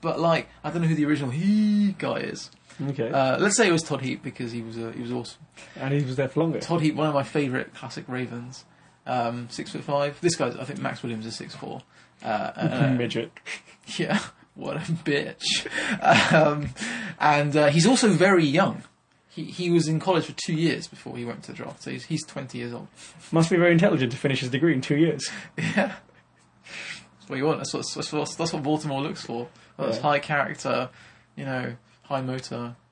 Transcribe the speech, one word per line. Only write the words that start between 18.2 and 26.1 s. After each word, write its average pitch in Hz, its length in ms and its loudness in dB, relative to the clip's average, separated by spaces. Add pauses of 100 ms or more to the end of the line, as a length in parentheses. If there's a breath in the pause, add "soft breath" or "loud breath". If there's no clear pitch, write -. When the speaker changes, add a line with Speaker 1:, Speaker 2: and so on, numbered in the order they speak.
Speaker 1:
young. 160 380 2 (460)
He, 160 160 -10
he 175 260 -4
was 165 160 6
in 156 140 0
college 175 240 2
for - 80 -12 (120)
two 185 80 -2
years 160 340 0
before - 280 -14
he 123 80 -8
went 117 200 -10
to - 100 -14
the - 40 -14
draft, 135 260 -12
so 139 80 -8
he's, 127 140 -10
he's 156 200 -4
twenty 135 320 -12
years 120 160 -8
old. - 140 -12 (440 loud breath)
Speaker 2:
Must 165 180 4
be 190 80 4
very 175 140 6
intelligent 165 400 4
to 131 60 -6
finish 135 240 0
his 127 80 -4
degree 139 240 2
in 127 80 0
two 143 160 0
years. 151 320 2 (140 loud breath)
Speaker 1:
<laughs> - 140 -16
Yeah. - 360 0 (1300 loud breath)